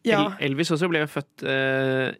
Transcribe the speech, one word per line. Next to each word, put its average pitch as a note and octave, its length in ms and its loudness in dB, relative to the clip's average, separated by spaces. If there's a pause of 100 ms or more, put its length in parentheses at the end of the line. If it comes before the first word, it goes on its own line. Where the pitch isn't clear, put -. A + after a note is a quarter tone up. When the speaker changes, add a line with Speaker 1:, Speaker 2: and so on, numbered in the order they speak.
Speaker 1:
Ja. G#3 240 4 (100)
Speaker 2:
El-, C#3 160 0
Elvis E3 160 0
også E3 180 0
ble E3 100 0
jo D3+ 80 0
født, - 360 -10
eh, C3+ 760 0